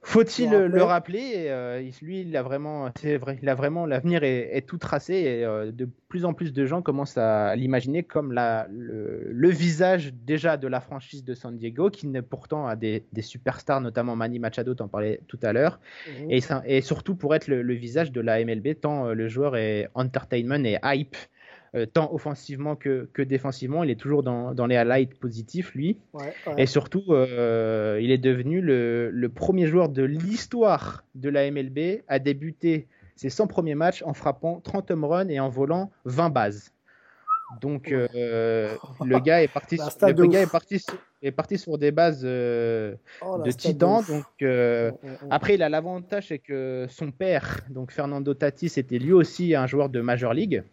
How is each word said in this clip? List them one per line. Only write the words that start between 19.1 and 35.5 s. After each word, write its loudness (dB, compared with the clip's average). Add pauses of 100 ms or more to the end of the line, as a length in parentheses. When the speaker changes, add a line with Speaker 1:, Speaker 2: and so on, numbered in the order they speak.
Speaker 1:
le -2
joueur -2
est 0
entertainment -2
et 0
hype, -2 (580)
euh, -2
tant 0
offensivement -6
que, -2
que -2
défensivement. -2
Il 0
est -2
toujours 0
dans, -2
dans 0
les 4
highlights 2
positifs, -8
lui. -2 (160)
Speaker 2:
Ouais, -12 (120)
ouais. -4
Speaker 1:
Et 6
surtout, 0
euh, 2
il 2
est 6
devenu 2
le, 2
le -2
premier 2
joueur 4
de 0
l'histoire 0 (120)
de -4
la 4
M -2
L -4
B -2
à 2
débuter -2 (280)
ses -6
cent 0
premiers -2
matchs 0
en -6
frappant -2
trente -6
home 0
runs 0
et -2
en 0
volant 0 (140)